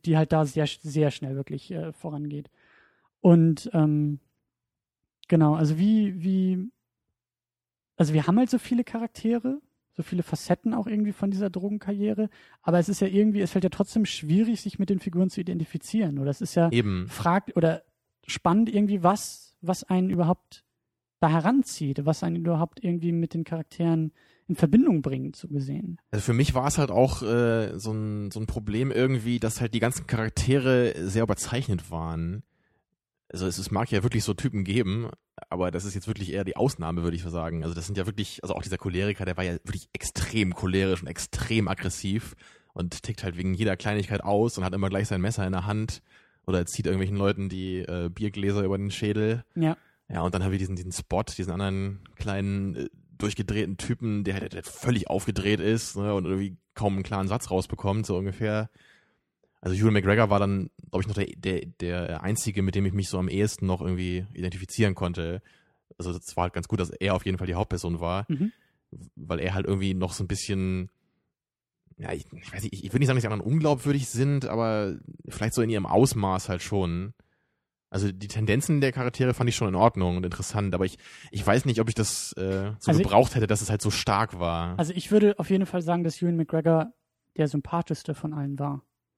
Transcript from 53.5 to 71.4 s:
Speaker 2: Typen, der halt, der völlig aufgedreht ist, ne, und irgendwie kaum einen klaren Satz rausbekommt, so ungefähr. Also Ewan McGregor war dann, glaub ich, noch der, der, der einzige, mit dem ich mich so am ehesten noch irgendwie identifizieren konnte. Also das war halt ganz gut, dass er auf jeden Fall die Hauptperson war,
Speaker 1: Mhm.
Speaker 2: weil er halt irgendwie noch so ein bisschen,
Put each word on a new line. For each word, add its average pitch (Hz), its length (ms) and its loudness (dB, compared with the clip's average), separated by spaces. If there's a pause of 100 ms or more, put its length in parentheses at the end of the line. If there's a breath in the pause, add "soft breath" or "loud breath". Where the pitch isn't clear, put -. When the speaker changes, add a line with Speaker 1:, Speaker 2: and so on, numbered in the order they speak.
Speaker 2:
Typen, 107 480 -4
der 95 160 -2
halt, - 140 -10
der 95 80 -10
völlig - 480 -2
aufgedreht 101 500 0
ist, 110 380 -2
ne, 101 160 -2
und 92 100 0
irgendwie 95 320 -4 (160)
kaum 104 220 0
einen 95 80 -2
klaren 95 260 -4
Satz 110 220 -4
rausbekommt, 98 560 -2
so 95 100 -2
ungefähr. 107 540 -2 (880 soft breath)
Also 90 160 -2
Ewan 107 160 6
McGregor 104 380 4
war 101 80 6
dann, 98 320 0 (200)
glaub 92 120 -2
ich, 104 60 -2
noch 104 80 -4
der, 101 100 -2 (100)
der, 90 300 -4
der 85 560 -6
einzige, 101 400 -2
mit 95 140 0
dem 98 100 2
ich 92 80 0
mich 98 160 -2
so 95 80 -2
am 92 100 0
ehesten 101 380 0
noch 92 160 0
irgendwie 90 500 -2
identifizieren 92 640 0
konnte. 87 480 -4 (560 soft breath)
Also 87 160 -4
das - 220 -12
war 87 80 2
halt 87 100 -2
ganz 87 140 -6
gut, 107 120 0
dass 87 100 -2
er 98 240 -2
auf 92 120 -2
jeden 92 100 0
Fall 90 120 -4
die 87 80 -2
Hauptperson 87 440 -2
war, 90 280 -2
Speaker 1:
Mhm. 170 240 -2 (640 loud breath)
Speaker 2:
weil 80 240 -4
er 90 120 -2
halt 95 140 -2
irgendwie 95 280 0
noch 92 200 -2
so - 100 -6
ein 90 40 -6
bisschen, 92 600 -2 (1080)